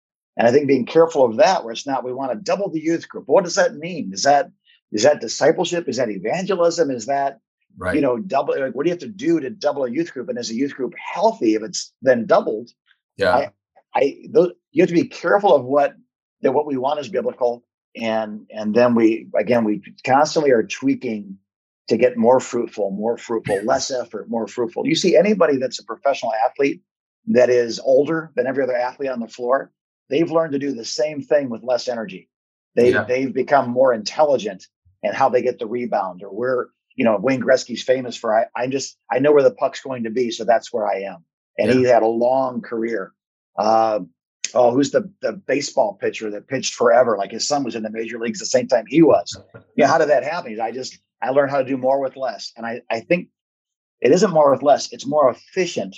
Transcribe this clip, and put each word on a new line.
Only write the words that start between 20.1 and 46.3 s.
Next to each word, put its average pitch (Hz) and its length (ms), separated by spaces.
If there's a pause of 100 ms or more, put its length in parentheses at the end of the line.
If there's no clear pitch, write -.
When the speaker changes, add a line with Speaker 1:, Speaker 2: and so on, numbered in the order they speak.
Speaker 1:
are 110 100
tweaking 110 760 (500)
to 117 80
get 123 200
more 120 240
fruitful, 113 520
more 107 260
fruitful, 107 420
Speaker 2:
<laughs> 104 40
Speaker 1:
less 131 260
effort, 113 400
more 113 160
fruitful. 117 400
You 151 80
see 165 220
anybody 175 420
that's 123 220
a - 40
professional 123 480 (140)
athlete 139 340 (480)
that 120 220
is 120 300
older 147 560
than 123 100
every 135 160
other 127 140
athlete 127 340
on 123 100
the 110 80
floor, 123 440 (380)
they've 143 200
learned 160 220
to 143 60
do 139 140
the 113 120
same 151 380
thing 143 280
with 110 120
less 120 260
energy. 107 400 (480)
They, 120 160
Speaker 2:
Yeah. 107 120
Speaker 1:
they've 123 280
become 127 380
more 127 220
intelligent 104 760 (360)
in 104 100
how 135 160
they 113 140
get 123 160
the 120 80
rebound, 104 560
or 101 80
where, 120 380 (280)
you 131 80
know, 110 140
Wayne 127 240
Gretzky's 123 400
famous 127 340
for, 113 200
"I, 120 100 (100)
I 120 100
just, 135 300 (160)
I 123 60
know 143 140
where 143 100
the 127 120
puck's - 280
going 127 220
to 113 60
be, 117 200
so 113 140
that's 113 280
where 104 140
I 98 160
am." 95 220 (340)
And 107 120
he 127 140
Speaker 2:
Yeah. 123 100
Speaker 1:
had 110 80
a 110 40
long 123 560
career. 113 500 (460)
Uh, 110 420 (540)
oh, 120 180
who's 139 200
the, 113 180 (100)
the 117 120
baseball 120 680
pitcher 110 300